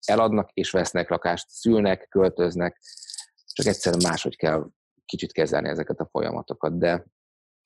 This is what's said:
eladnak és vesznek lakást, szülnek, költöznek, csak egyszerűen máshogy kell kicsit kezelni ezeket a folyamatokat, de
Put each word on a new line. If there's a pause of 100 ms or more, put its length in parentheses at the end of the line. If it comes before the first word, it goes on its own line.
eladnak
és
vesznek
lakást,
szülnek,
költöznek, (720)
csak
egyszerűen
máshogy
kell (380)
kicsit
kezelni
ezeket
a
folyamatokat,
de (580)